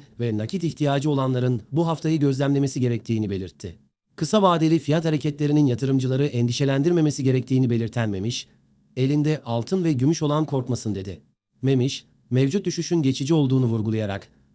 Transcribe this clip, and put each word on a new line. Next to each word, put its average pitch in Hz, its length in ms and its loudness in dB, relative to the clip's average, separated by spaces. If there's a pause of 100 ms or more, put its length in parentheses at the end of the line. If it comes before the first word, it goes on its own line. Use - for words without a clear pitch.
(200)
ve 117 180 -2
nakit 110 260 -4
ihtiyacı 143 460 -2
olanların 127 520 0 (100)
bu 165 160 0
haftayı 160 320 -2
gözlemlemesi 139 600 0
gerektiğini 113 500 -2
belirtti. 92 460 -8 (400)
Kısa 208 260 0
vadeli 165 380 4
fiyat 160 260 0
hareketlerinin 147 600 2
yatırımcıları 131 600 0
endişelendirmemesi 139 1000 0
gerektiğini 131 460 2
belirten 117 400 -2
Memiş, 101 380 -6 (480)
"Elinde 147 500 0
altın 120 380 -2
ve 165 100 2
gümüş 143 280 2
olan 151 240 0
korkmasın." 127 500 -4
dedi. 95 260 -10 (400)
Memiş, 131 440 0 (240)
mevcut 139 360 0
düşüşün 170 360 -2
geçici 135 320 0
olduğunu 135 320 2
vurgulayarak, 110 640 -2 (280)